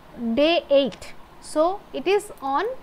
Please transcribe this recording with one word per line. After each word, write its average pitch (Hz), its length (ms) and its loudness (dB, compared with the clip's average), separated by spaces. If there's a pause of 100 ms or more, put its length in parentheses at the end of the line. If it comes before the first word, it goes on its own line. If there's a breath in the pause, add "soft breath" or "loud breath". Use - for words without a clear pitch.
(360)
day 311 340 4
eight. 277 440 2 (260)
So 330 400 0 (140)
it 269 120 -8
is 392 360 0
on, 277 240 -2 (180)